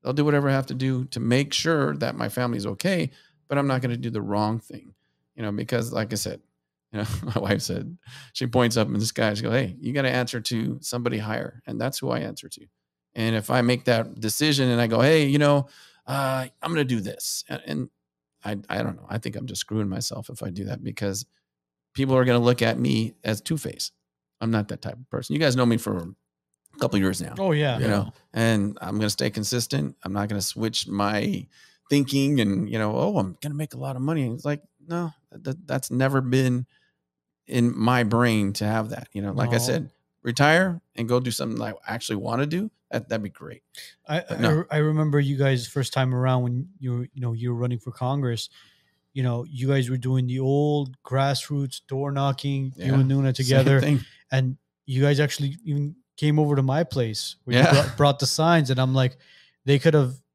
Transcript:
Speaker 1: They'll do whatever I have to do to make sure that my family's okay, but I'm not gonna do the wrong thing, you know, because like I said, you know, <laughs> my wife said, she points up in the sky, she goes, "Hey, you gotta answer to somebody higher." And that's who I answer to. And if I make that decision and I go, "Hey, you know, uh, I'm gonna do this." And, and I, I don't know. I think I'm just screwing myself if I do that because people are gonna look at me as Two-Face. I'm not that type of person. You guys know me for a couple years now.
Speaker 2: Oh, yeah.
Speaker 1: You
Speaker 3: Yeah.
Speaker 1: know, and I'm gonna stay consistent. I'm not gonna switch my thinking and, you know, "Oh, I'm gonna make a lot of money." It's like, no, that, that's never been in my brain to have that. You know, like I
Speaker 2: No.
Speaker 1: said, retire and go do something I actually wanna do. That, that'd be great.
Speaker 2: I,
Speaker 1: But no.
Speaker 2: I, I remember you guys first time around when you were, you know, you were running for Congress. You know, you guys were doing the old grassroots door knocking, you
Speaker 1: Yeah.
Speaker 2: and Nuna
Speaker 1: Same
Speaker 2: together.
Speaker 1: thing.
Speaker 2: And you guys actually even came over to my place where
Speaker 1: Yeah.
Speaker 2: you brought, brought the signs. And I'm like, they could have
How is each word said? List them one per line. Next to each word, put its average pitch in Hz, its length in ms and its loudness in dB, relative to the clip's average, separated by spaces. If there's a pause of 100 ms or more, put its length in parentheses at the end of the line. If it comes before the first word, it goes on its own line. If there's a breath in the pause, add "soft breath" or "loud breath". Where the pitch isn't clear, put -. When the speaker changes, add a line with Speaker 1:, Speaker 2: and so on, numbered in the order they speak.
Speaker 1:
They'll 123 120 -4
do 147 100 2
whatever 143 240 4
I 135 40 4
have 135 140 0
to 127 80 -8
do 131 320 0
to 117 140 -8
make 127 320 2
sure 147 460 0
that - 160 -2
my 117 160 -4
family's 120 360 -2
okay, 165 440 -2 (380 soft breath)
but 139 100 -2
I'm 139 80 0
not 127 160 0
gonna 120 140 -2
do 117 140 -6
the 104 120 -4
wrong 107 360 0
thing, - 360 -16 (400)
you - 80 -10
know, 104 100 -4
because 117 400 -4
like 110 200 -4
I 104 40 -4
said, - 240 -6 (520)
you 107 80 -6
know, 107 140 -4
<laughs> 120 200 -8
my 113 60 2
wife 101 220 0
said, 110 360 -6 (340 loud breath)
she 127 140 -4
points 120 300 2
up 110 120 2
in 120 60 -4
the 110 120 0
sky, 110 280 0
she 110 80 -4
goes, 113 100 -2
"Hey, 151 280 -2
you 120 120 -4
gotta 139 180 0
answer 123 300 -2
to 120 400 -4
somebody 120 380 -4
higher." 107 480 -6
And 113 140 -8
that's 127 180 -4
who 131 120 -4
I 123 100 -2
answer 107 280 -10
to. - 180 -18 (480)
And 113 220 0
if 107 140 -4
I 123 120 4
make 123 220 2
that 113 360 0
decision 135 500 2
and 120 100 2
I 120 60 4
go, 113 140 2
"Hey, 151 260 6
you 139 120 2
know, 143 300 4 (380 loud breath)
uh, 131 400 -2 (160)
I'm - 80 -4
gonna 147 140 0
do 123 160 0
this." - 480 -8
And, - 180 -10
and - 240 -6 (540)
I, 104 140 -6 (200)
I 113 40 -2
don't 101 140 -4
know. - 120 -20
I 110 100 -4
think 113 160 -8
I'm 113 120 -10
just 101 160 -8
screwing 104 260 -4
myself 107 420 -8
if 117 120 -14
I 101 80 -8
do 98 160 -8
that - 180 -8
because 98 420 -6 (680)
people 135 220 0
are 127 80 6
gonna 123 140 4
look 120 240 4
at 117 160 2
me 120 360 0 (100)
as 107 160 -2
Two-Face. - 500 -6 (500)
I'm 113 100 -2
not 107 180 0
that - 140 -10
type - 120 -10
of 127 160 -20
person. 139 240 -6
You 151 60 0
guys 135 160 4
know 127 100 4
me 113 120 4
for 104 200 -4
a - 800 -16
couple 104 200 0
years 95 240 2
now. - 160 -10
Speaker 2:
Oh, 190 140 0
yeah. 143 260 0
Speaker 1:
You 131 80 0
Speaker 3:
Yeah. 107 40 0
Speaker 1:
know, 104 220 0 (220 soft breath)
and 110 480 0
I'm 104 140 -6
gonna 107 140 0
stay 123 200 -2
consistent. 123 760 -4
I'm 92 80 -6
not 104 160 -2
gonna 101 140 -4
switch - 440 -4
my 104 600 -2 (420 soft breath)
thinking 139 520 2
and, 98 300 0
you 113 80 -2
know, 107 180 -2
"Oh, 180 220 0
I'm - 220 -2
gonna 147 140 -8
make 147 200 -6
a 123 40 -12
lot 135 180 -8
of 127 60 -6
money." 143 260 0
It's - 160 -8
like, 147 180 -4 (240)
no, 170 260 -6 (200)
that, 139 340 -10
that's 135 240 -4
never 135 300 2
been 127 460 0 (800)
in 120 300 2
my 120 280 2
brain 110 500 2
to 104 120 -4
have 113 240 -2
that. 117 220 -12
You 101 100 -6
know, 101 100 -6
like 117 180 0
I - 20 2
Speaker 2:
No. 117 60 2
Speaker 1:
said, 120 320 -2 (320)
retire 156 580 2 (160)
and 117 120 -4
go 123 120 4
do 123 100 -2
something 117 320 -4
I 110 100 -6 (140)
actually 117 300 -6
wanna 117 300 -2
do. 180 240 -4 (200)
That, 117 180 -4
that'd 113 140 -4
be 98 80 -8
great. - 320 -18 (460 loud breath)
Speaker 2:
I, 160 200 -2
Speaker 1:
But - 120 -6
no. 156 300 4
Speaker 2:
I, 151 60 0
I - 20 4
remember 151 400 2
you 139 180 2
guys 131 300 2
first - 260 -4
time 127 220 2
around 127 300 2
when 123 240 -4 (100)
you 127 140 -4
were, 123 220 -4
you 135 60 -12
know, 120 120 -2
you 117 200 -4
were 117 60 -2
running 123 220 -2
for 123 100 -12
Congress. 127 580 -2 (640 soft breath)
You 135 120 -4
know, 120 240 -2
you 131 180 -6
guys 135 240 2
were 131 60 -2
doing 127 320 0
the 127 100 -2
old 143 640 0
grassroots 135 840 -2
door 139 240 -4
knocking, 139 640 -2
you - 100 -12
Speaker 1:
Yeah. 135 80 2
Speaker 2:
and 135 160 6
Nuna 139 160 4
Speaker 1:
Same 131 80 2
Speaker 2:
together. 135 460 6
Speaker 1:
thing. 147 240 2 (260 loud breath)
Speaker 2:
And 131 260 0 (300)
you 131 160 0
guys 143 160 4
actually 143 460 0
even 147 320 -2 (200)
came 151 220 4
over 147 160 4
to 139 80 4
my 139 220 2
place 117 600 -4
where 123 120 2
Speaker 1:
Yeah. 143 100 10
Speaker 2:
you 156 60 8 (100)
brought, - 140 -4
brought 143 240 4
the 131 60 0
signs. 160 440 4
And 131 100 2
I'm 131 140 2
like, 131 220 2 (480 soft breath)
they 139 160 6
could 160 140 6
have 131 200 4 (200)